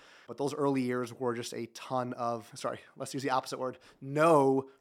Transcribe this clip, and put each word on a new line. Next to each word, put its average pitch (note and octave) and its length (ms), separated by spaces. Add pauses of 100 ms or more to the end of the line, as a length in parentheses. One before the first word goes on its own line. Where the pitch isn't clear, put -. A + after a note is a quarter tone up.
(260)
But A#2+ 120
those C#3 160
early C#3 260
years B2 320
were A#2+ 220
just A#2 180
a A#2 220
ton B2 400
of, A#2 400
sorry, A#2 240 (180)
let's B2+ 160
use C3+ 100
the C#3 80
opposite C3 280
word, B2+ 180 (240)
no C#3 640 (160)